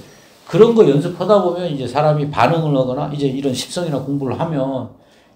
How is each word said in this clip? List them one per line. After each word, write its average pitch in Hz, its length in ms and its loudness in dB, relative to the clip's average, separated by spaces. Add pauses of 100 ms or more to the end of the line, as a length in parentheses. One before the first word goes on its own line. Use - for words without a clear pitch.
(480)
그런 226 280 4
거 214 120 6
연습하다 175 560 2
보면 175 280 -2
이제 135 160 -6
사람이 147 440 0
반응을 151 440 2
하거나 131 380 -2
이제 143 140 -2
이런 131 260 -4
십성이나 156 480 -6
공부를 139 380 -4
하면 131 500 -4 (460)